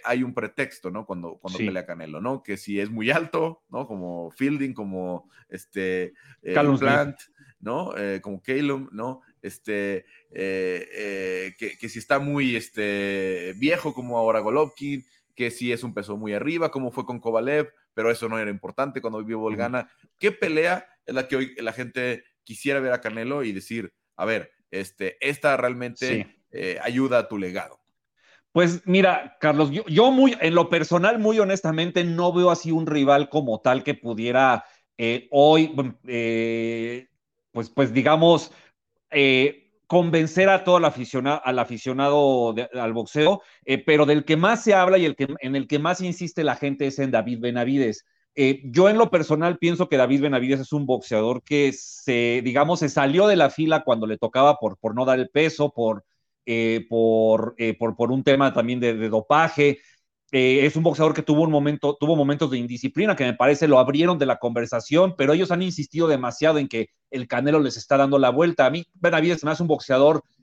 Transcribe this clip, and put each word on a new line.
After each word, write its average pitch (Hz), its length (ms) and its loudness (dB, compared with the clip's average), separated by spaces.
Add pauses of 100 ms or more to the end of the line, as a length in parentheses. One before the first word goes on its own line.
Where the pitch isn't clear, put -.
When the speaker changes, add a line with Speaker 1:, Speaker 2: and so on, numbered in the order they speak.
Speaker 1:
hay 123 180 -2
un 127 120 -6
pretexto, 107 560 -8
¿no? 101 160 -12
Cuando, 87 320 -12
cuando 92 200 -12
Speaker 2:
Sí. 113 60 -4
Speaker 1:
pelea 92 220 -6
Canelo, 80 340 -14
¿no? 131 220 -8
Que 98 160 -10
si 101 220 -6
es 107 100 -6
muy 113 200 -4
alto, 165 600 -4
¿no? 135 160 -10
Como 87 440 -12
Fielding, 135 440 -4
como 92 560 -10 (180)
este... 92 640 -6 (300)
Eh, - 100 -8
Speaker 2:
Callum 143 240 2
Smith. 135 140 0
Speaker 1:
Plant, 143 280 -2 (420)
¿no? 135 360 -8
Eh, 98 240 -6
como 98 220 -12
Calum, 135 480 -4
¿no? 123 300 -10 (220)
Este, 101 640 -6 (240)
eh, 92 640 -6
eh, 95 680 -8
que, 107 180 -12
que 113 120 -14
si 117 100 -14
está 139 220 -2
muy, 143 360 -2
este, 98 1000 -6
viejo, 156 340 -2
como 123 240 -8
ahora 113 240 2
Golovkin, 139 640 -4 (300)
que 120 160 -6
si 120 220 -6
es 117 100 -6
un 120 100 -10
peso 104 240 -8
muy 107 160 -8
arriba, 156 380 -4
como 131 200 -6
fue 127 140 -8
con 120 160 -10
Kovalev, 131 500 -2 (220)
pero 110 180 -2
eso 117 180 -4
no 113 100 -6
era 107 120 -4
importante 127 500 -8
cuando 110 180 -8
vivió 110 220 -8
Volgana. 117 400 -4
Speaker 2:
Ujú. - 280 -20 (100)
Speaker 1:
¿Qué 202 140 -2
pelea 170 540 -2 (180)
es - 100 -10
la 131 140 -4
que 139 80 -2
hoy 131 200 -6
la 113 160 -8
gente 123 520 -8 (200)
quisiera 139 360 -4
ver 131 120 -2
a 123 80 -2
Canelo 120 440 -6
y 107 80 -6
decir, 98 400 -10 (240)
a 92 80 -6
ver, 107 260 -4 (200)
este, 95 500 -8
esta 139 360 -2
realmente, 123 680 -4
Speaker 2:
Sí. - 40 -12 (260)
Speaker 1:
eh, 92 300 -8
ayuda 123 360 0
a 110 100 0
tu 107 100 -8
legado? 92 420 -10 (720)
Speaker 2:
Pues 175 340 2
mira, 180 540 2
Carlos, 147 300 2
yo, 185 160 -6
yo 208 240 4
muy, 262 300 4
en 165 140 2
lo 175 140 4
personal, 175 500 2
muy 220 200 2
honestamente, 175 680 0
no 170 280 0
veo 180 180 4
así 170 200 -2
un 160 160 -2
rival 143 420 2
como 131 320 -2
tal 131 220 0
que 147 120 -4
pudiera, 120 720 0 (340)
eh, 117 340 -4
hoy, 151 420 6 (320)
eh, 113 1040 -4 (420)
pues, 113 180 -8
pues, 131 240 0
digamos, 156 580 4 (600)
eh, 139 640 2 (120)
convencer 170 600 4
a 190 160 4
todo 180 140 6
el 165 80 4
aficiona-, 135 500 -2
al 127 220 -2
aficionado 131 960 0
de, 117 80 -4 (100)
al 117 220 -4
boxeo, 151 480 0 (240)
eh, 135 100 0
pero 151 300 4
del 147 180 2
que 156 140 2
más 226 260 2
se 220 80 4
habla 185 240 6
y 175 80 4
el 151 100 -2
que, 139 140 -4 (100)
en 131 160 -6
el 131 140 -4
que 147 100 0
más 175 220 -2
insiste 175 440 -6
la 131 120 0
gente 143 300 -4
es 135 120 -6
en 135 120 -2
David 117 300 -2
Benavides. 120 640 -2 (280)
Eh, 135 300 2
yo 143 240 4
en 214 80 4
lo 226 140 4
personal 160 480 0
pienso 175 320 0
que 143 80 2
David 131 240 4
Benavides 135 380 0
es 135 120 -8
un 147 140 -2
boxeador 120 560 -2
que 143 320 0
se, 123 680 -2
digamos, 143 360 2
se 156 100 -2
salió 147 380 2
de 202 100 6
la 143 140 4
fila 156 340 0
cuando 113 220 0
le 110 100 -4
tocaba 139 400 4
por, 104 220 -4
por 110 160 -4
no 127 100 -2
dar 131 140 4
el 127 100 -2
peso, 151 460 0
por, 110 320 -2 (400)
eh, 113 420 0
por, 113 720 2
eh, 113 160 -2
por, 113 200 -4
por 120 160 0
un 131 140 -2
tema 135 300 4
también 123 260 -2
de, 120 140 0
de 110 160 -4
dopaje. 143 720 2 (540)
Eh, 131 300 4
es 147 120 0
un 160 60 0
boxeador 156 300 2
que 156 100 -4
tuvo 156 200 2
un 165 80 2
momento, 143 500 0
tuvo 160 160 2
momentos 143 340 0
de 131 60 -2
indisciplina 123 580 -4
que 135 100 -2
me 123 100 0
parece 143 340 4
lo 135 100 8
abrieron 151 400 4
de 143 60 0
la 127 140 0
conversación, 120 760 0
pero 139 200 2
ellos 175 160 0
han 175 100 0
insistido 165 480 -2
demasiado 143 480 0
en 139 120 -2
que 113 200 -4 (220)
el 127 180 -8
Canelo 143 320 2
les 131 160 0
está 139 220 0
dando 139 200 4
la 131 120 4
vuelta. 156 340 2
A 127 60 4
mí 165 240 -6
Benavides 165 500 0
me 151 60 -2
hace 156 120 -4
un 170 60 -2
boxeador, 147 560 2 (180)